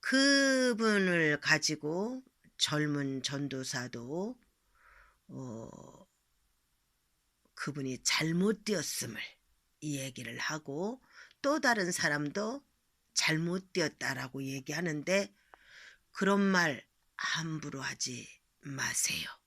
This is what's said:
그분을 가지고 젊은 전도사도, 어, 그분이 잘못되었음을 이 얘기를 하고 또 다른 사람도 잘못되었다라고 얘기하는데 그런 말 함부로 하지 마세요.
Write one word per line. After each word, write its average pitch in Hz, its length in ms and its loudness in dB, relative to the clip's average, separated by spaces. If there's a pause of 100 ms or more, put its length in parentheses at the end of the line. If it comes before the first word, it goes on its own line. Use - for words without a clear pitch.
그분을 226 1400 4
가지고 156 800 0 (340)
젊은 143 680 0
전도사도, 135 1160 -6 (880)
어, - 800 -12 (1500)
그분이 135 480 -6
잘못되었음을 170 1160 0 (600)
이 151 160 -4
얘기를 127 400 -8
하고 156 640 -4 (400)
또 294 180 2
다른 220 320 2
사람도 170 720 -2 (500)
잘못되었다라고 156 1300 -2
얘기하는데 151 880 -2 (760)
그런 202 280 4
말 175 460 4 (320)
함부로 151 640 -4
하지 127 460 -6 (340)
마세요. - 680 -2 (180)